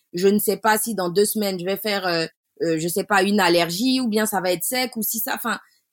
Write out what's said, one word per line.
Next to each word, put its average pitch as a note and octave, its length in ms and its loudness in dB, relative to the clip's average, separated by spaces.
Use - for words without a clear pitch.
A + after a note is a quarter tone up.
Je F#3 160 2
ne G#3 100 4
sais F#3+ 180 0
pas A3 200 2
si A3+ 180 -4
dans F#3 140 -2
deux G3 160 2
semaines, G3 340 -2
je E3+ 60 -8
vais G3 120 -2
faire, G3 300 -2
euh, E3 180 0
euh, E3 160 0
je E3 80 -2
sais F#3 160 -2
pas, G3 180 4
une G3+ 200 4
allergie F3 580 2
ou B3+ 80 -2
bien G#3+ 180 2
ça G#3 140 -2
va F3+ 120 0
être F3 120 -2
sec B3+ 340 -4
ou G#3+ 60 -4
si A3 160 -4
ça, - 160 -4
enfin, A3 240 -6